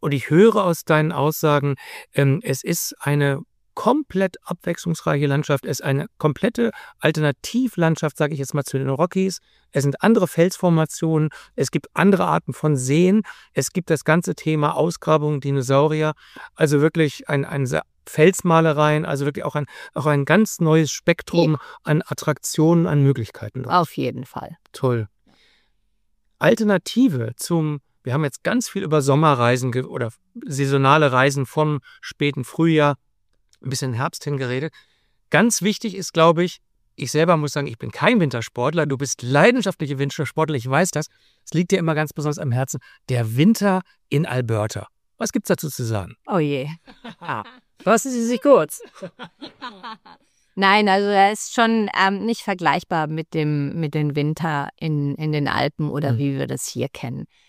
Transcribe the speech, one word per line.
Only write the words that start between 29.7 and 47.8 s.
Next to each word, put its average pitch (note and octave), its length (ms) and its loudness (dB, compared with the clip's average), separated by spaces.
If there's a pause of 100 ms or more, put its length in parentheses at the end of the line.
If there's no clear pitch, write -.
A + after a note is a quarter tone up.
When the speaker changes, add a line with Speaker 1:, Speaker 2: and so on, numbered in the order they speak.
Speaker 1:
ge-, B2+ 140 -4
oder A#2 260 -6 (340)
saisonale C#3 680 2
Reisen C3+ 340 2
vom D3+ 340 -2 (200)
späten C#3+ 440 -6
Frühjahr D3+ 520 2 (680)
ein C#3 60 -8
bisschen C3 240 -6
Herbst - 300 -6
hin C#3+ 140 -4
geredet. C3 340 -6 (600)
Ganz G3 320 4
wichtig G3 320 -4
ist, F#3+ 180 -10
glaub E3 240 6
ich, F3 220 -2 (360)
ich B2+ 160 -8
selber E3 260 4
muss D3 160 -4
sagen, C#3+ 120 -4
ich C3 140 -10
bin A#2+ 100 -10
kein G#3 300 2
Wintersportler, C#3+ 680 -2
du C#3 120 -2
bist C3+ 260 -8
leidenschaftliche D#3+ 760 2
Wintersportler, D3 580 -2
ich B2 140 -6
weiß D#3 220 2
das. D3+ 160 -6 (360)
Es - 100 -10
liegt F3 180 0
dir F#3+ 80 2
immer D#3+ 160 0
ganz D3+ 180 -2
besonders D3 240 -4
am C#3 140 -4
Herzen, B2+ 280 -2 (300)
der A#2 260 -2
Winter F#3 460 4 (280)
in C#3+ 180 0
Alberta. A2+ 600 -4 (300)
Was A#3 140 -4
gibt's - 160 -4
dazu E3+ 220 -2
zu - 140 -8
sagen? G#2+ 320 -6 (120)
Speaker 2:
Oh A3 100 -2
je. C#3+ 300 0 (520)
Speaker 1:
<laughs> C3+ 280 -8 (360)